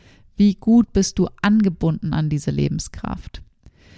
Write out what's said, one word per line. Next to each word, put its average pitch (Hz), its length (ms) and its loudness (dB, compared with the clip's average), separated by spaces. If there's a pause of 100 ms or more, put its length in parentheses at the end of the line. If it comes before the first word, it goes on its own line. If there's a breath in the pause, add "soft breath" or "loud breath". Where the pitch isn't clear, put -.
(360 soft breath)
wie 202 200 4
gut 226 380 2
bist - 260 0
du 180 80 2 (140)
angebunden 185 720 0
an 156 160 0
diese 143 220 -4
Lebenskraft? - 920 -6 (560 soft breath)